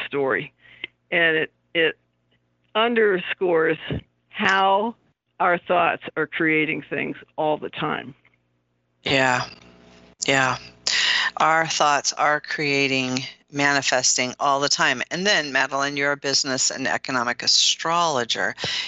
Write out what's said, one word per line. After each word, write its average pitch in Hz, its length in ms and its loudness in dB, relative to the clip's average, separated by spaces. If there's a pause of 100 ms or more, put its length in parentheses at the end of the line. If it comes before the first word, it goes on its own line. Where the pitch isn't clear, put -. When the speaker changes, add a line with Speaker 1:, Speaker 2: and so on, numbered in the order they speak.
Speaker 1:
story, 135 480 -2 (580)
and 165 260 2
it, - 160 -2 (200)
it - 240 0 (800)
underscores 185 1000 2 (520)
how 196 640 2 (440)
our 175 180 2
thoughts 175 460 0 (140)
are 156 100 -2
creating 156 640 0
things 143 260 -6 (220)
all 151 200 0
the - 120 -8
time. - 440 -6 (920)
Speaker 2:
Yeah, 131 440 2 (800)
yeah. 131 320 2 (800)
Our 160 300 4
thoughts 147 460 2
are 147 280 0
creating, 135 800 0 (320)
manifesting 139 880 2
all 139 200 2
the 143 100 0
time. 139 320 2 (100)
And 175 140 -4
then, 165 260 0
Madeline, 135 460 0
you're 143 160 0
a 143 40 -4
business 135 540 -2
and 131 160 -4
economic 120 560 -2
astrologer. 139 1120 0 (320)